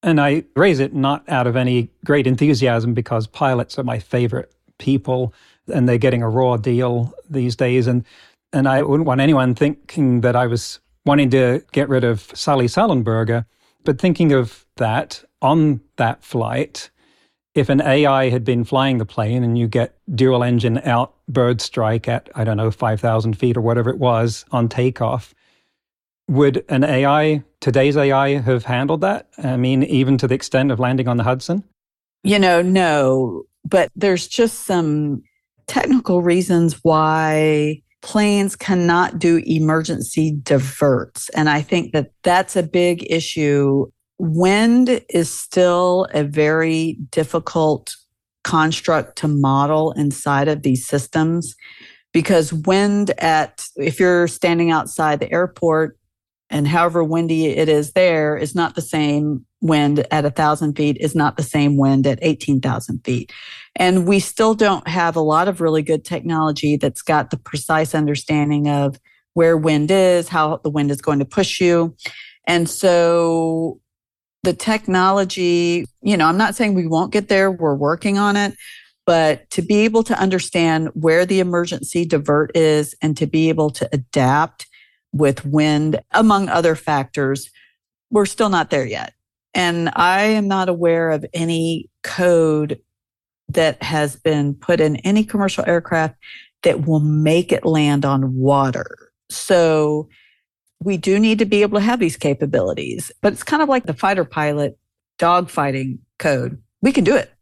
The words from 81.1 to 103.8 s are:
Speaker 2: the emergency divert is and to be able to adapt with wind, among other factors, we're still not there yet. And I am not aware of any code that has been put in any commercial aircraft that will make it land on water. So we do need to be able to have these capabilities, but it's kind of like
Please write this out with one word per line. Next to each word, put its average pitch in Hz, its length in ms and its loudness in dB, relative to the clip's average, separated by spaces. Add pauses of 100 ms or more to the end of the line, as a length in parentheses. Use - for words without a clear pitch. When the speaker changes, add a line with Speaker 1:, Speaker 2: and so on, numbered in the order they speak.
Speaker 2:
the 190 160 0
emergency 175 640 -4
divert 151 500 0
is 151 460 2
and 156 160 -2
to 156 100 -2
be 160 220 0
able 156 220 0
to - 200 -6
adapt 143 760 -2 (460)
with 143 340 0
wind, 151 540 0 (120)
among 202 360 4
other 165 280 2
factors, 139 720 -4 (640)
we're 208 140 2
still 214 240 -2
not 175 200 0
there 139 160 -2
yet. 98 280 -10 (420)
And 170 400 0
I 185 260 2
am 214 260 0
not 190 220 -2
aware 165 400 0
of 156 240 -2
any 165 560 -4 (140)
code 156 760 2 (680)
that 165 320 0
has 147 340 -2
been 147 380 -2
put 170 260 -2
in 156 180 2
any 202 260 0
commercial 202 420 -2
aircraft 165 500 -2 (460)
that 147 240 0
will 156 140 2
make 151 520 2
it - 140 -2
land 147 400 2
on 135 300 0
water. 135 760 -2 (180)
So 156 760 2 (760)
we 190 140 -2
do 190 200 0
need 214 220 2
to 226 60 4
be 202 180 2
able 208 160 0
to 196 40 0
have 233 160 0
these 160 160 -2
capabilities, 95 960 -4 (120)
but 202 100 2
it's - 80 -12
kind 311 220 0
of 285 60 0
like 254 180 0